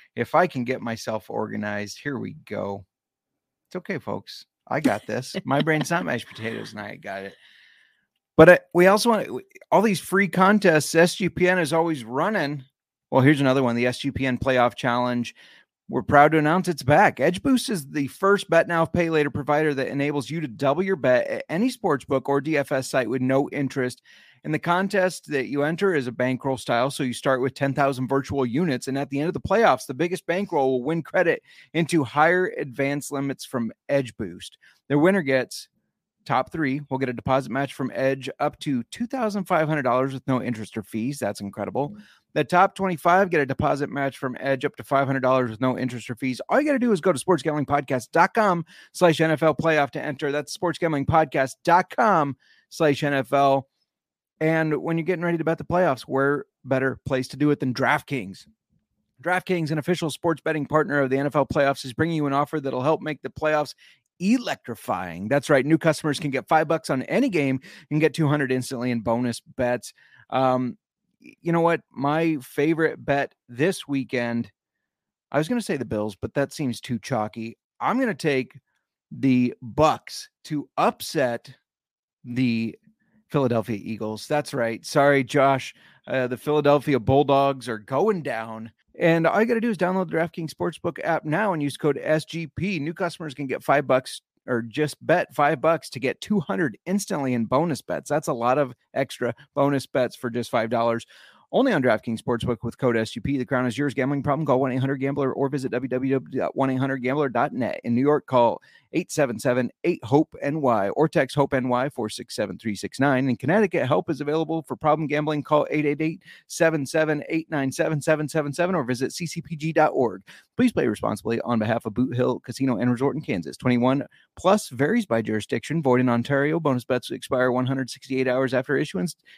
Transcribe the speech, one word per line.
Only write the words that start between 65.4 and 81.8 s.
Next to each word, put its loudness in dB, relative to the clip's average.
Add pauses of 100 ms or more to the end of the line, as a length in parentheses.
right. 4
New 4
customers 0
can -6
get -4
five 4
bucks -2
on -2
any 0
game 0 (320)
and 2
get 4
two 0
hundred 0
instantly -2
in -2
bonus -2
bets. -4 (360)
Um, 0 (440)
y-, -20
you -2
know 2
what? 2 (100)
My 0
favorite 0
bet -2 (120)
this -2
weekend, -4 (800)
I 0
was 0
gonna -2
say -4
the -4
Bills, -4
but -10
that -2
seems -6
too -6
chalky. -6 (220)
I'm -2
gonna 0
take -2 (520)
the 2
Bucks 0 (160)
to -6 (100)
upset -2 (720)